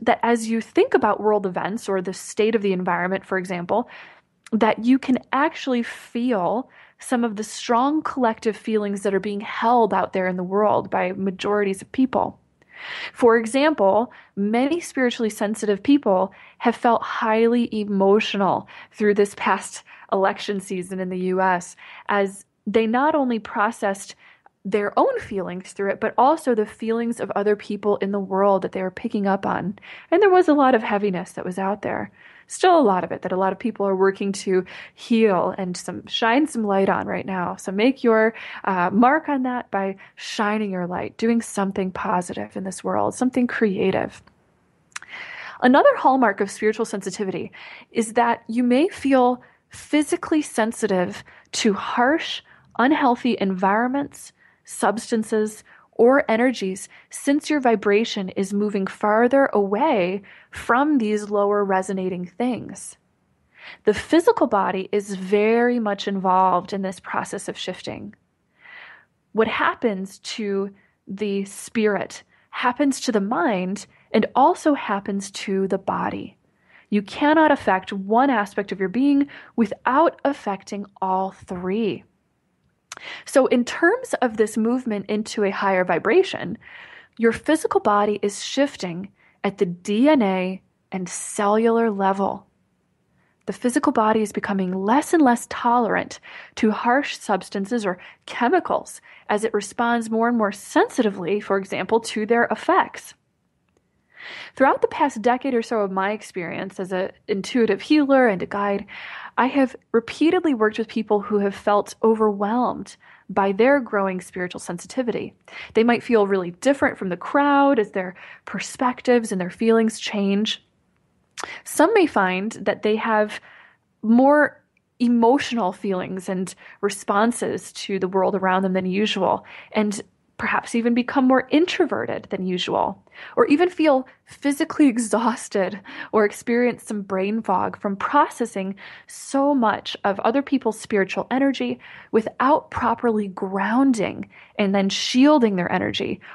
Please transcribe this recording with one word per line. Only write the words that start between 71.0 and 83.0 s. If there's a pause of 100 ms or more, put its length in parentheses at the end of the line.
the
spirit (280)
happens
to
the
mind (260)
and
also
happens
to
the
body. (520)
You
cannot
affect
one
aspect
of
your
being (280)
without
affecting (160)
all
three. (1200)